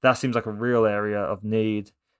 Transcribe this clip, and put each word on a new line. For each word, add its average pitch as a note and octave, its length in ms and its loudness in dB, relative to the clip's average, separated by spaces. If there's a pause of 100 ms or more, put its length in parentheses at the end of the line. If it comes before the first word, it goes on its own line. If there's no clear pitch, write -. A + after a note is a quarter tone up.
that C3 100 6
seems B2 220 -2
like A#2 100 -2
a A2 60 -8
real A2+ 340 2
area G#2 340 0
of G2+ 240 -4
need, G#2+ 480 -2 (280)